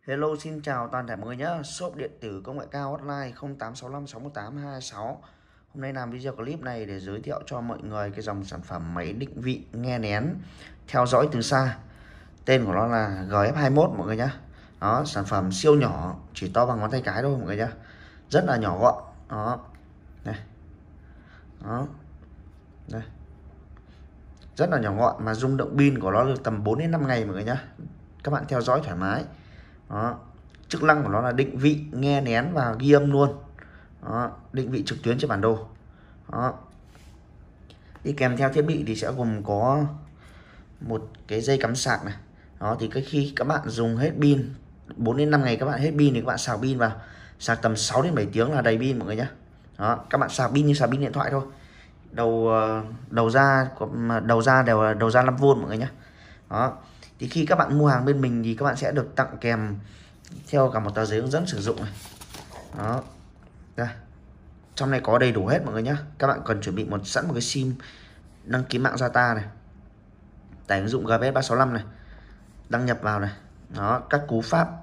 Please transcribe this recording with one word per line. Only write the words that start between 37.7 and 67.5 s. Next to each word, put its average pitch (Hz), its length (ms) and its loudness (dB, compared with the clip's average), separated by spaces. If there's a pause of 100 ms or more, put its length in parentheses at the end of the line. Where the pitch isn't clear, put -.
Đi - 80 -2
kèm 127 240 0
theo 135 160 2
thiết 151 100 2
bị 156 240 0
thì 110 100 -4
sẽ 110 160 -4
gồm 113 320 -2
có 120 400 2 (960)
một - 300 -6 (180)
cái 110 120 -2
dây 135 180 2
cắm 120 180 0
sạc 123 280 -2
này. 101 100 -8 (460)
Đó, 107 200 -2
thì 110 80 -4
cái 135 140 -4
khi 139 340 -2
các 123 100 0
bạn 147 220 0
dùng 113 280 0
hết 143 240 0
pin, 139 340 4 (420)
bốn 127 200 0
đến 151 140 2
năm 147 140 4
ngày 120 120 2
các 131 100 -2
bạn 135 140 -2
hết 156 180 0
pin 143 160 6
thì 117 60 0
các 110 60 -4
bạn 120 120 -2
sạc 117 240 -4
pin 131 160 0
vào. 110 140 2 (460)
Sạc 117 240 -2
tầm 110 140 2
sáu 120 260 0
đến 165 120 2
bảy 107 180 2
tiếng 117 200 2
là 131 100 2
đầy 113 160 4
pin 127 200 0
mọi 92 80 -6
người 104 100 -4
nhé. 123 100 -2 (520)
Đó, 110 320 0
các - 80 2
bạn 135 120 2
sạc 123 200 0
pin 143 160 4
như 143 80 6
sạc 127 160 2
pin 131 100 0
điện 135 120 -2
thoại - 180 -2
thôi. 135 120 -2 (680)
Đầu, 113 380 2
ờ, 110 340 2 (280)
đầu 113 200 4
ra 135 380 6 (100)
có, - 80 -4
mà 117 340 -2
đầu 113 220 4
ra 131 200 6
đều 113 200 4
là 110 120 4
đầu 113 160 2
ra 127 120 8
năm 127 140 4
V 139 80 2
mọi 139 220 6
người 110 120 -4
nhé. 135 100 -2 (640)
Đó. 117 260 0 (420)
Thì 120 100 -8
khi 156 180 0
các - 100 4
bạn 147 220 4
mua 147 80 6
hàng 127 180 4
bên 139 160 4
mình 120 220 2
thì 113 120 0
các 139 100 -2
bạn 139 120 2
sẽ 120 160 -2
được 135 240 -2
tặng 127 240 0
kèm 107 380 -2 (720)
theo 135 200 4
cả 110 100 -2
một 101 140 -2
tờ 110 100 2
giấy 107 160 0
hướng 131 100 -2
dẫn 165 160 0
sử 113 140 -4
dụng 117 160 -2
này. 110 160 -8 (840)
Đó. 110 240 -2 (760)
Đây. 139 120 -4 (880)
Trong 135 160 -2
này 131 100 2
có 113 180 4
đầy 123 140 6
đủ 98 140 0
hết 143 180 2
mọi 110 80 -4
người 110 100 -2
nhé. 135 120 0 (240)
Các 139 80 2
bạn 139 180 2
cần 107 160 0
chuẩn 98 140 -4
bị 107 100 -2
một, 98 220 -4
sẵn - 200 -2
một - 80 -2
cái - 80 -2
sim 131 320 -2 (680)